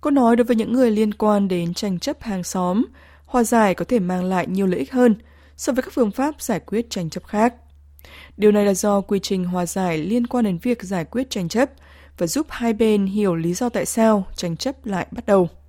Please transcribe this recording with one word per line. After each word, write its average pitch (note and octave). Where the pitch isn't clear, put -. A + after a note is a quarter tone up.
Cô D4
nói A#3+
đối A#3+
với A#3
những A3
người B3
liên G#3+
quan G#3
đến F3
tranh F#3+
chấp D4
hàng F#3+
xóm, F#3
hòa B3
giải G#3+
có F3
thể B3
mang F3+
lại F#3
nhiều F#3+
lợi F3+
ích -
hơn B3
so -
với B3+
các -
phương A#3
pháp C#4+
giải F#3
quyết A3+
tranh E3
chấp -
khác. A3
Điều G#3
này G#3
là G3
do G3+
quy G3
trình F#3+
hòa F3+
giải F3
liên A3+
quan B3
đến F#3
việc A#3+
giải F3+
quyết C4
tranh F3+
chấp A#3+
và F3
giúp C#4+
hai A#3
bên G#3+
hiểu G3
lý E3
do B3
tại A3
sao A3
tranh E3
chấp -
lại F#3+
bắt -
đầu. F#3+